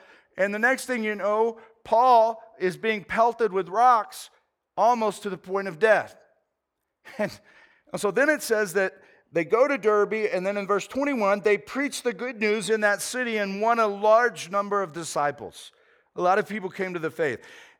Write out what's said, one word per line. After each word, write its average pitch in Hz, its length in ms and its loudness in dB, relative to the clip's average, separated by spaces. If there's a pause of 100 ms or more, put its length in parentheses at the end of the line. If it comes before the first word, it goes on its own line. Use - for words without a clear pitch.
(380)
and 202 160 0
the 214 60 -6
next 247 260 0
thing 247 160 -2
you 214 140 -4
know, 220 420 0 (240)
Paul 226 580 4 (200)
is 180 160 -2
being 214 260 -2
pelted 226 500 0
with 185 160 -2
rocks 220 640 2 (460)
almost 220 480 0
to 214 40 -4
the 185 80 -8
point 196 300 -6
of 165 140 -10
death. 190 360 2 (1000)
<laughs> - 0 -
And - 840 -10
so 202 120 0
then 262 160 4
it 294 140 2
says 214 320 -2
that 190 200 0 (380)
they 170 120 0
go 226 220 4
to 285 100 0
Derbe, 214 560 0
and 185 140 -2
then 202 100 -2
in 202 100 -6
verse 196 200 -2
twenty-one, 233 540 0
they 202 180 2
preached 254 460 -6
the 240 80 -2
good 220 280 -8
news 208 300 0
in 220 120 0
that 202 200 0
city 233 360 -4
and 196 220 -4
won 226 200 2
a 220 80 4
large 202 640 2
number 202 320 -2
of 170 100 -8
disciples. 143 800 -6 (420)
A 175 60 -8
lot 180 180 2
of 208 100 -2
people 190 220 -8
came 185 240 -8
to 170 60 -6
the 156 100 -4
faith. 143 300 -4 (400)